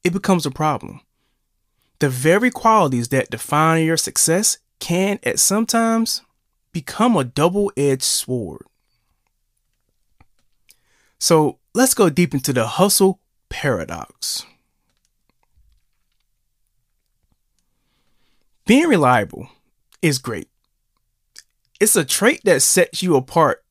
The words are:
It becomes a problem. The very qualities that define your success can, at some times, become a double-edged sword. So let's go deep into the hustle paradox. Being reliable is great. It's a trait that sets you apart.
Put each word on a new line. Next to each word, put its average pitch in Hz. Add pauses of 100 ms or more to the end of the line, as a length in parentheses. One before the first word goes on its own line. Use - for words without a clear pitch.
It 180
becomes 185
a 139
problem. 151 (960)
The 147
very 160
qualities 151
that 131
define 160
your 160
success - (200)
can, 190
at -
some 220
times, 226 (480)
become 214
a 139
double-edged 143
sword. 107 (2500)
So 156 (160)
let's 254
go 196
deep 160
into 139
the 117
hustle 190 (300)
paradox. - (4000)
Being 285
reliable 127 (520)
is 147
great. 107 (1300)
It's 220
a 165
trait -
that 160
sets -
you 175
apart. 131